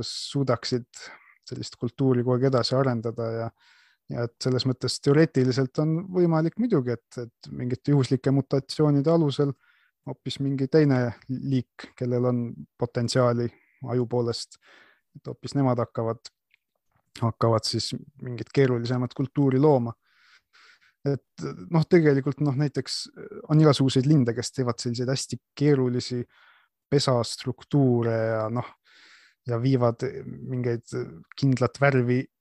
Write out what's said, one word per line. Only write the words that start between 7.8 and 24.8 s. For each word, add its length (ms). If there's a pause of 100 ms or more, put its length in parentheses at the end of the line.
juhuslike 360
mutatsioonide 800
alusel 420 (540)
hoopis 340
mingi 300
teine 300 (280)
liik, 680
kellel 320
on 140 (360)
potentsiaali 680 (440)
aju 180
poolest, 500 (580)
et 100
hoopis 300
nemad 240
hakkavad, 480 (880)
hakkavad 480
siis 240 (320)
mingit 300
keerulisemat 640
kultuuri 420
looma. 340 (1120)
Et 360 (280)
noh, 180
tegelikult 540
noh, 160
näiteks 420 (480)
on 120
igasuguseid 460
linde, 280
kes 200
teevad 260